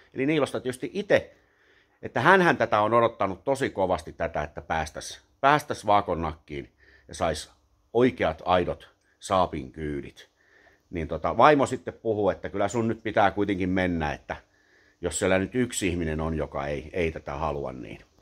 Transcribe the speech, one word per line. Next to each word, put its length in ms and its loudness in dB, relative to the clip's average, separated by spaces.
eli 120 -2
Niilosta 340 0
tietysti 340 -8
itse, 420 0
että 200 -4
hänhän 360 6
tätä 240 2
on 120 2
odottanut 500 2
tosi 260 0
kovasti 440 -2
tätä, 300 -4
että 180 -10
päästäs, 600 -6
päästäs 440 2
vaakon 360 2
nakkiin 500 -8
ja 80 -16
sais 360 -4
oikeat, 520 2
aidot 440 0
Saapin 520 -2
kyydit. 580 -10
Niin 180 -6
tota, 300 -4
vaimo 280 8
sitten 280 -8
puhuu, 360 0
että 200 -4
kyllä 180 -2
sun 200 0
nyt 160 -4
pitää 280 2
kuitenkin 380 -2
mennä, 440 0
että 220 -10
jos 180 -4
siellä 200 2
nyt 160 -4
yksi 320 -2
ihminen 340 -2
on, 140 -2
joka 320 -4
ei, 260 -6
ei 180 0
tätä 240 -10
halua, 380 -4
niin, 260 -14